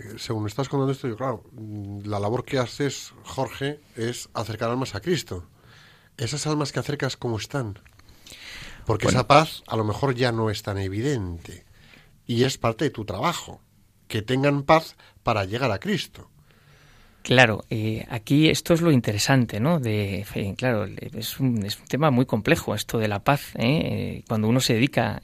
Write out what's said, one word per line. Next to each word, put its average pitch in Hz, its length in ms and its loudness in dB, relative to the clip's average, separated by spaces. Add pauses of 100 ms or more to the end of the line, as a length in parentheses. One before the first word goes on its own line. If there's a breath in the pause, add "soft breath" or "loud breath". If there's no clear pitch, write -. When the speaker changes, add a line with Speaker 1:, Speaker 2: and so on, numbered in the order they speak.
(160)
Speaker 1:
según 107 300 -4
estás 131 240 -4
contando 139 220 0
esto, 135 160 -6
yo, 110 80 -6
claro, 120 280 -4 (600)
la 104 140 -2
labor 107 280 -2
que 139 120 -2
haces, 127 540 -4 (100)
Jorge, 139 580 -6 (160)
es 120 360 -6
acercar 113 380 -4
almas 127 240 -2
a 98 60 -4
Cristo. 131 460 -2 (680 soft breath)
¿Esas 139 300 -4
almas 151 260 0
que 135 80 -2
acercas, 139 380 -4
cómo 117 180 -2
están? 107 420 -4 (1080 loud breath)
Porque - 200 2
Speaker 2:
Bueno. 110 140 4
Speaker 1:
esa 120 80 0
paz 156 380 6
a 117 100 -4
lo 110 80 2
mejor 123 300 0
ya 120 180 2
no 113 180 0
es 107 120 -4
tan 98 160 -2
evidente. 95 880 -4 (640 soft breath)
Y 120 180 4
es 139 140 -2
parte 113 280 0
de 113 40 2
tu 110 140 -8
trabajo, 120 560 -4 (480)
que 107 140 -2
tengan 139 400 2
paz 160 340 4 (260 soft breath)
para 107 220 2
llegar 117 260 -2
a 98 80 -2
Cristo. - 520 -4 (920 soft breath)
Speaker 2:
Claro, 123 480 6
eh, 110 400 -2
aquí 147 400 4
esto 156 240 2
es 160 80 2
lo 170 100 4
interesante, 117 640 2
¿no? 151 220 2
De, 104 380 0
en 101 80 -8
fin, - 280 -4
claro, 117 300 0
es 107 560 -10
un, 120 240 2
es 101 140 -6
un - 80 -20
tema 147 240 2
muy 131 160 4
complejo 117 480 0
esto - 240 -4
de 107 100 2
la 101 160 -2
paz, - 300 0
¿eh? - 100 -4
Eh, 107 640 -2
cuando 107 180 0
uno 123 140 4
se 127 140 2
dedica 113 500 0